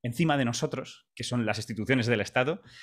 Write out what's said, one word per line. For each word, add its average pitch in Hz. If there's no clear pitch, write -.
encima 143
de 135
nosotros, -
que 120
son 120
las 107
instituciones 110
del 113
Estado, 131